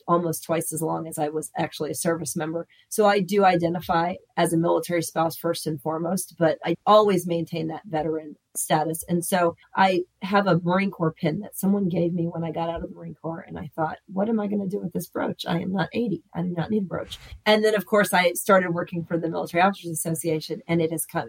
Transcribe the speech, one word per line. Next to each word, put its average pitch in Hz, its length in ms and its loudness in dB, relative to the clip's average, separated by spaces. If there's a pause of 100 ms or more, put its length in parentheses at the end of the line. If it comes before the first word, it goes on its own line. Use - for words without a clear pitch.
almost 170 380 0
twice 165 280 -2
as 160 80 -6
long 165 260 -2
as 160 120 -10
I 151 100 -2
was 156 300 -6
actually 156 320 -4
a 156 40 -6
service 165 400 -2
member. 160 320 -4 (220)
So - 160 2
I 202 160 6
do 196 240 4
identify 175 680 2 (240)
as 170 160 2
a - 20 2
military 170 460 2
spouse 165 340 -2
first 170 300 -4
and 151 160 -2
foremost, 165 560 -4
but 160 260 4
I 170 100 0 (120)
always 202 400 6
maintain 165 420 -2
that 160 160 -8
veteran 156 520 -4 (200)
status. 160 500 0
And 175 160 0
so 170 340 2 (200)
I 190 280 4 (180)
have 202 240 2
a 170 140 4
Marine 185 300 2
Corps 160 220 -2
pin 165 280 -2
that - 180 -12
someone 196 300 2
gave 170 260 0
me 170 120 0
when 165 180 -4
I 165 60 -4
got 165 200 -2
out 170 120 -6
of 196 60 -8
the - 60 -18
Marine 170 260 -14
Corps. 185 260 -8
And 165 120 -12
I 165 180 -12
thought, 160 300 -4
"What 196 240 -2
am 226 100 0
I 208 60 -2
gonna 202 200 -2
do 196 140 -4
with 185 140 -8
this 180 140 -6
brooch? - 380 -6
I 170 140 0
am 185 120 -4
not 190 200 -2
eighty. 220 300 -2 (120)
I 170 60 -4
do 180 160 -4
not 160 140 -2
need 214 140 0
a - 20 -4
brooch." - 320 -8 (260)
And 214 180 6
then, 214 120 4
of 196 100 -2
course, 208 300 2
I 180 180 4
started 185 380 4
working 170 340 -4
for 170 140 -2
the 165 100 -2
Military 170 340 0
Officers 190 280 0
Association, 160 760 -4
and 170 140 2
it 160 100 2
has 165 140 -4
come, - 240 -4